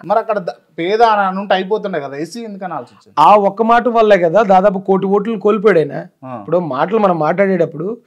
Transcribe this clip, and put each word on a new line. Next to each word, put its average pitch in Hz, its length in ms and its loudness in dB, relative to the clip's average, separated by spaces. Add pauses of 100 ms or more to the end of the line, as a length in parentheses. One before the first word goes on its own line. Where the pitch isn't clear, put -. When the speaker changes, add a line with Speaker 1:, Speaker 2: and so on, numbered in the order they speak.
Speaker 1:
మరి 196 140 -2
అక్కడ 220 200 -4
ద-, - 400 -12
పేద 196 240 -2
అని 220 180 4
అనుంటే 196 340 -2
అయిపోతుండే 190 460 -4
కదా, 139 160 -10
ఎస్సీ 165 240 -10
ఎందుకని 196 340 -12
ఆలోచించారు? - 460 -8
Speaker 2:
ఆ 175 140 8
ఒక్క 196 280 2
మాట 233 260 2
వల్లే 220 300 4
కదా 175 240 2
దాదాపు 196 360 2
కోటి 190 280 -2
ఓట్లను 202 340 -2
కోల్పోయాడు 208 380 2
ఆయన. 151 280 -4 (180)
Speaker 1:
ఆ. 127 160 -14
Speaker 2:
ఇప్పుడు 151 180 -2
మాటలు 170 400 -2
మనం 185 200 0
మాట్లాడేటప్పుడు 170 880 -2